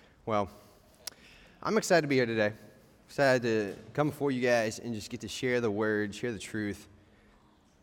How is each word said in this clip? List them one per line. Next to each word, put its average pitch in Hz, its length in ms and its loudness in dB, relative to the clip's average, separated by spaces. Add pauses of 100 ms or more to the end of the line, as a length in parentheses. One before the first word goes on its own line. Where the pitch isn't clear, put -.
(260)
Well, 104 240 0 (1120)
I'm 202 160 0
excited 170 240 4
to 151 40 -4
be 143 100 2
here 127 100 4
today. 110 260 2 (540)
Excited 131 380 4
to 110 380 0 (120)
come 147 160 0
before 143 200 -2
you 123 120 -4
guys 117 360 2
and 120 140 -8
just 107 160 -10
get 117 140 -12
to 107 60 -10
share 123 340 -2
the 113 80 0
word, 104 440 0
share 123 180 -6
the 101 60 -8
truth. 104 480 -8 (960)